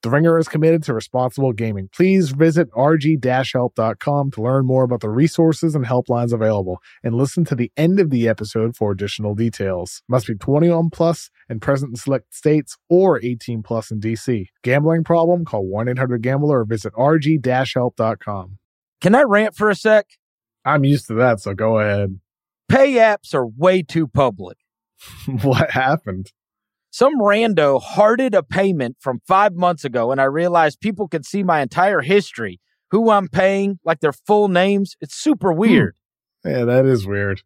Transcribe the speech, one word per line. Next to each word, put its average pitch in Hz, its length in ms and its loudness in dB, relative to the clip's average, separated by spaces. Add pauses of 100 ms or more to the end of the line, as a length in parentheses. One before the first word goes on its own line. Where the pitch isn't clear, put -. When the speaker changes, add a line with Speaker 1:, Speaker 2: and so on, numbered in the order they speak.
Speaker 1:
The 117 80 -4
Ringer 165 260 4
is 160 120 0
committed 160 340 2
to 147 100 -6
responsible 127 600 -2
gaming. 101 360 -6
Please 190 380 2
visit 151 480 2
R 147 220 2
G 151 180 0
dash 127 380 -2
help 123 200 -2
dot 110 260 -2
com 143 320 -2
to - 100 -8
learn 131 240 0
more 127 180 2
about 123 160 -4
the 110 80 -6
resources 156 680 0
and 135 120 -2
helplines 120 440 -2
available, 107 460 -2 (260)
and 117 120 -4
listen 135 320 -2
to - 80 -4
the 120 200 -4
end 175 240 2
of 165 120 2
the 117 180 0
episode 110 480 -4
for 104 160 -2
additional 101 420 -6
details. 98 720 -6
Must 123 200 -2
be 117 80 -6
twenty-one 165 560 0
plus 165 400 -2 (180)
and 113 140 -10
present 139 300 -2
in 123 40 -12
select - 380 -6
states 151 420 -2 (140)
or 180 340 4
eighteen 120 380 -6
plus 113 280 -6
in 110 80 -6
D 110 160 -4
C. 110 360 -6 (120)
Gambling 151 420 0
problem? 170 420 2
Call 101 180 -6
one 104 240 -4
eight 123 80 -4
hundred 127 240 -2
gambler 135 400 0
or 110 60 -2
visit 107 320 -6
R 147 200 4
G 151 200 0
dash 127 340 -2
help 123 240 -2
dot 113 240 -2
com. 98 380 -12 (420)
Speaker 2:
Can 190 140 2
I 277 80 6
rant 208 340 2
for 208 140 2
a 196 40 0
sec? 214 300 2 (640)
Speaker 1:
I'm 143 180 2
used 139 220 2
to 110 80 -8
that, 117 260 2
so 98 140 -8
go 110 240 0
ahead. 101 420 -2 (480)
Speaker 2:
Pay 269 280 4
apps 220 360 2
are 131 140 0
way 170 360 2
too 160 240 -2
public. 101 520 -2 (400)
Speaker 1:
<laughs> - 420 -8
What 143 300 2
happened? 127 640 -4 (580)
Speaker 2:
Some 277 280 2
rando 202 640 2
hearted 214 540 2
a 165 80 2
payment 147 560 -2
from 127 260 -6
five 190 300 2
months 175 280 -2
ago, 120 280 -2
and 135 80 -2
I 135 60 4
realized 160 520 0
people 202 300 -6
can 151 160 -6
see 202 180 -6
my 170 180 0
entire 175 420 0
history, 123 580 -2 (320)
who 226 180 2
I'm 202 160 2
paying, 196 580 -2
like, 165 140 -2
their 147 140 0
full 208 340 0
names. 196 540 0
It's - 160 -16
super 196 360 0
Speaker 1:
Hmm. 156 60 -2
Speaker 2:
weird. 196 380 2 (480)
Speaker 1:
Yeah, 127 200 -2
that 127 220 4
is 123 180 2
weird. 101 420 -4